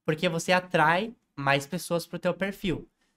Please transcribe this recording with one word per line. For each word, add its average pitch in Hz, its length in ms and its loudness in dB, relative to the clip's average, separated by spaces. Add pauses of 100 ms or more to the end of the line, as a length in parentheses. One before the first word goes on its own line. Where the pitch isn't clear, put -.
Porque 160 220 0
você 185 240 0
atrai 180 600 2 (220)
mais 139 320 2
pessoas 170 400 -4
pro 175 140 -10
teu 180 120 0
perfil. 185 540 -4 (300)